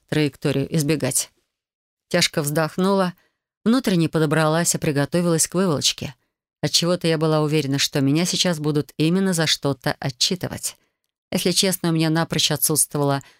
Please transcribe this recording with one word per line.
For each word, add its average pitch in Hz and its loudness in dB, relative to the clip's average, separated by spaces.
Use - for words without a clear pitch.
траекторию, 143 -2
избегать. 143 -2
Тяжко 170 0
вздохнула, 180 0
внутренне 208 2
подобралась 156 2
и - -2
приготовилась 165 0
к - -8
выволочке. 160 -2
Отчего-то 170 0
я 160 2
была 156 2
уверена, 147 0
что 143 -2
меня 147 2
сейчас 175 -2
будут 151 -2
именно 185 0
за 165 0
что-то - -2
отчитывать. - -6
Если 180 0
честно, 180 0
у - 2
меня 160 2
напрочь 160 0
отсутствовало 143 0